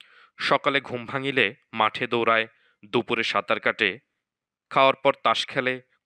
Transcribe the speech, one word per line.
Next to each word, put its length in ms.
সকালে 420
ঘুম 240
ভাঙিলে 500
মাঠে 340
দৌড়ায়, 400
দুপুরে 380
সাঁতার 360
কাটে, 400
খাওয়ার 260
পর 180
তাস 240
খেলে, 340